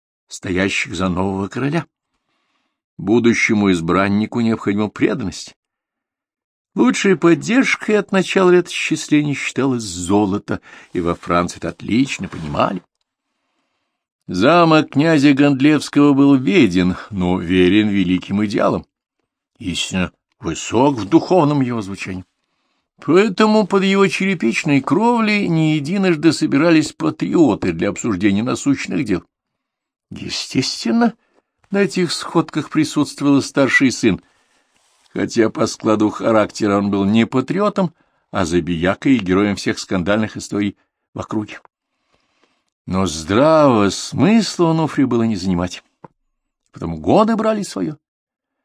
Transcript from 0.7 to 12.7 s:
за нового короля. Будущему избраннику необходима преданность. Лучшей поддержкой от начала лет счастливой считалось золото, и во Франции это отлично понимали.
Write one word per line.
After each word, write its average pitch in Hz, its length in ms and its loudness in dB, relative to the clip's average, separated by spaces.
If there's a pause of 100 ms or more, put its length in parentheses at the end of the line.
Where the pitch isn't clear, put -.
за 92 140 -2
нового 95 400 -4
короля. 143 360 -6 (1120)
Будущему 110 720 2
избраннику 98 720 0
необходима 107 480 -2
преданность. 123 640 -6 (1200)
Лучшей 202 400 2
поддержкой 170 800 0
от 196 140 -6
начала 190 380 2
лет 180 180 2
счастливой 147 640 -2
считалось 127 480 -4
золото, 98 800 -2 (320)
и 90 80 -4
во 85 140 0
Франции 87 440 -2
это 82 120 -8
отлично 113 580 -4
понимали. 107 540 -6 (1500)